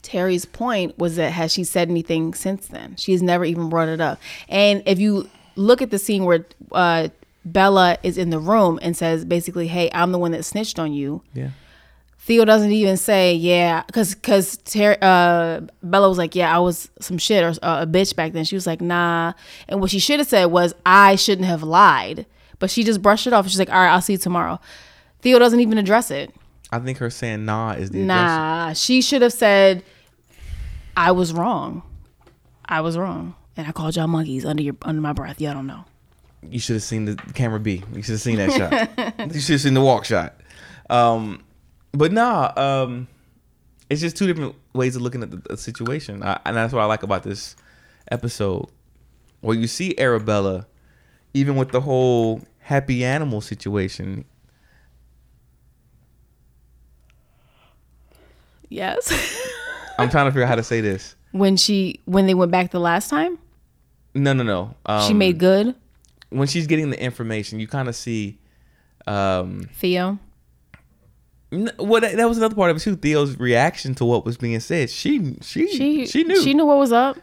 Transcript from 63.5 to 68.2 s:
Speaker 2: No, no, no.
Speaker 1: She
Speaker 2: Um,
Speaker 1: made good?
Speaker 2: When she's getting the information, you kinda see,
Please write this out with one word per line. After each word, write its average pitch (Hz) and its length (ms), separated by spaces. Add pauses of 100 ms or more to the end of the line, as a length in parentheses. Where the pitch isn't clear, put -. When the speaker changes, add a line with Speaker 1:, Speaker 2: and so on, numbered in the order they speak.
Speaker 2:
No, 139 180
no, 131 120
no. 101 300 (320)
Speaker 1:
She 208 60
Speaker 2:
Um, 208 60
Speaker 1:
made 185 200
good? 196 360 (560)
Speaker 2:
When 139 180
she's 156 180
getting 156 240
the - 100
information, 113 600
you 110 80
kinda 131 240
see, 107 460 (680)